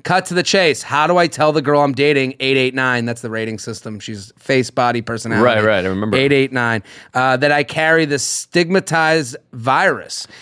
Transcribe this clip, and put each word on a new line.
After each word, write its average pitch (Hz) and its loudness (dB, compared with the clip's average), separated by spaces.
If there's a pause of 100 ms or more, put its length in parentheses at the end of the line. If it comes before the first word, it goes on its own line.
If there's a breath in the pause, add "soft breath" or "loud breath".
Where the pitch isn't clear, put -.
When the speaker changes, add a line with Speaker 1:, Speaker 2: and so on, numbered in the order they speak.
Speaker 1:
cut 185 0
to 175 -8
the 175 0
chase. 175 0
How 147 0
do 175 2
I 175 4
tell 151 0
the 151 0
girl 147 2
I'm 143 2
dating, 135 0
eight 135 0
eight 127 0
nine, 127 0
that's 117 -6
the 113 -8
rating 110 -6
system. 107 -12
She's 104 -14
face, 131 -2
body, 120 -2
personality. 113 -2
Speaker 2:
Right, 113 4
right, 101 2
I 95 -2
remember. 101 -2
Speaker 1:
Eight 139 2
eight 135 2
nine, 117 0 (320 loud breath)
uh, 131 2
that 143 2
I 147 2
carry 160 0
this 143 -2
stigmatized 160 0 (160)
virus. 131 -2 (160 loud breath)